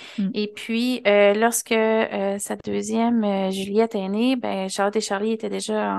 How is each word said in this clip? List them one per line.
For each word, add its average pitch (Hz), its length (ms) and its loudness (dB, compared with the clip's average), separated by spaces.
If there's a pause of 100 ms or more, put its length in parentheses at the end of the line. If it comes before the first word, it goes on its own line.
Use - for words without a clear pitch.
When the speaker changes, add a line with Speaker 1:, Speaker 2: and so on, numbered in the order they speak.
(180)
Speaker 1:
Mm. 196 140 0
Speaker 2:
Et 208 240 -4
puis, 240 500 -2
euh, 202 280 6
lorsque, 233 380 0
euh, 220 640 0
sa 208 180 -8
deuxième, 220 680 0
euh, 190 280 0
Juliette 202 440 0
est 190 140 -4
née, 233 280 0
ben, 196 340 -4
Charlotte 202 260 0
et 220 60 0
Charlie 214 300 -2
étaient 220 180 -4
déjà 202 480 -2